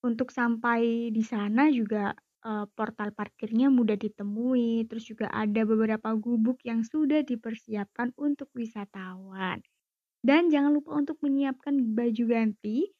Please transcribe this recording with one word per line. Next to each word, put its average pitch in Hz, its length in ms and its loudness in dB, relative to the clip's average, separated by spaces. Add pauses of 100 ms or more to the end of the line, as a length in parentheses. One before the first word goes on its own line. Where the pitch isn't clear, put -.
untuk 247 320 -2
sampai 233 800 0
di 220 80 0
sana 220 480 2
juga, 214 480 0 (240)
eh, 214 320 -6
portal 214 400 -4
parkirnya 220 560 0
mudah 240 240 4
ditemui, 226 960 -2
terus 220 160 -12
juga 220 240 -8
ada 214 400 0
beberapa 220 480 0
gubuk 240 480 0
yang 226 160 -2
sudah 302 400 2
dipersiapkan 226 960 -6
untuk 285 400 -4
wisatawan. 190 1040 -8 (560)
Dan 320 320 4
jangan 294 240 4
lupa 294 240 -2
untuk 294 240 -4
menyiapkan 277 720 0
baju 240 320 0
ganti 226 640 0 (100)